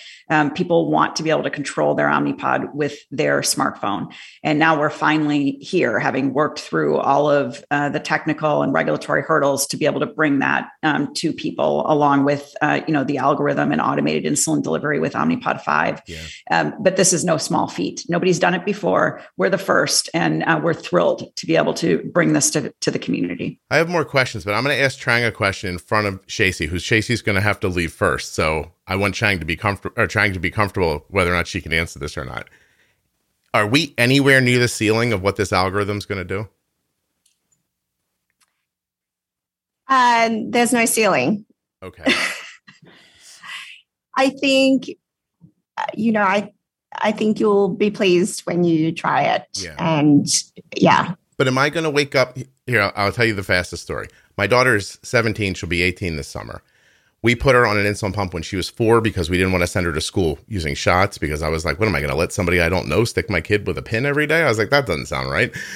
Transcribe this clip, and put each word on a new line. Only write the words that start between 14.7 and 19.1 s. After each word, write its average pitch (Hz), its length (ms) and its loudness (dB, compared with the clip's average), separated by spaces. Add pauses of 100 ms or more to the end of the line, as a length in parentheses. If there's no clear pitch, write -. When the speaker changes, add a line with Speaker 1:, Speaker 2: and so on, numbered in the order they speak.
Speaker 1:
with 160 140 -2
Omnipod - 480 -2
five. - 440 0
Speaker 2:
Yeah. 80 160 -12 (300)
Speaker 1:
Um, 76 280 0
but - 160 2
this 180 160 2
is 156 120 -2
no 160 140 0
small - 280 -2
feat. - 420 -6
Nobody's 175 300 2
done 180 160 2
it 180 100 -4
before. - 560 0 (160)